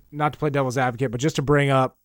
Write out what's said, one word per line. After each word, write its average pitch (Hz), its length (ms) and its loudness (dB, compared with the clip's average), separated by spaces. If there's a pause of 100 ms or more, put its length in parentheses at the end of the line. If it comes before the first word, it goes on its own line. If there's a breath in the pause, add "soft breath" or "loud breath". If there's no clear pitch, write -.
(120)
not 147 200 -2
to - 60 -20
play 151 100 -2
devil's 135 300 -2
advocate, 123 320 -2
but 117 100 -6
just 156 160 0
to 156 60 -2
bring 143 260 2
up, 131 360 2